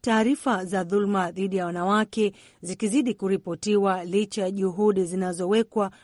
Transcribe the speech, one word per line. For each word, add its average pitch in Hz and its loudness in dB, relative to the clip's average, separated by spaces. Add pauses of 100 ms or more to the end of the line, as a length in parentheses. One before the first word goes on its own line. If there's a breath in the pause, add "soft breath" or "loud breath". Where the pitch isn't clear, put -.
Taarifa 220 0
za 185 -2
dhuluma 190 0
dhidi 190 -4
ya 180 0
wanawake 202 0 (280 loud breath)
zikizidi 220 0
kuripotiwa 190 0
licha 202 -2
ya 190 0
juhudi 190 2
zinazowekwa 185 0 (120 soft breath)